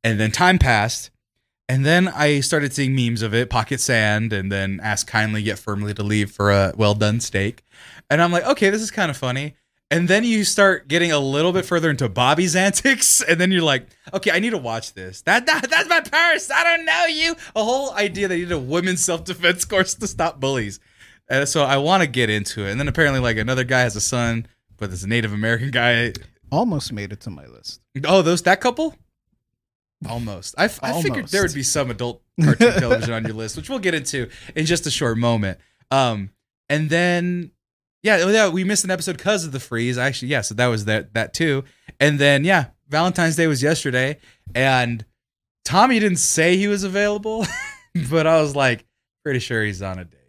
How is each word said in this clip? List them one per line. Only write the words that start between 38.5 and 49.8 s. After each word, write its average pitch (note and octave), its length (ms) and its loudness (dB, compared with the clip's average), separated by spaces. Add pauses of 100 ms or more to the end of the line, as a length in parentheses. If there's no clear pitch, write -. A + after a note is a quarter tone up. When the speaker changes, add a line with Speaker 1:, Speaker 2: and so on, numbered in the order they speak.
Speaker 1:
missed G3+ 200 0
an F#3 60 -4
episode F3 280 -4
'cause G3 260 -2
of D3 80 -10
the C3 80 -6
freeze. A#2+ 380 -4
Actually, B2+ 300 -2
yeah, C#3 120 0
so G#2 160 -6
that B2 100 4
was A2 200 0
that, G#2+ 280 -2
that A2+ 200 -2
too. C#3 300 0 (360)
And D3 180 4
then, C#3+ 260 4
yeah, E3+ 220 2 (220)
Valentine's E3 480 0
Day E3 100 2
was C#3 160 0
yesterday, C#3 560 0 (360)
and B2 500 0 (600)
Tommy A3 360 4
didn't G3 180 2
say E3+ 380 2
he G3 120 0
was G3+ 140 -2
available, G#3 640 -4 (300)
<laughs> C#3+ 340 -6
but D#3+ 160 2
I D#3+ 160 6
was C#3+ 140 -4
like, B2+ 280 0 (400)
"Pretty C3+ 140 -2
sure A2+ 260 -2
he's G2 180 -6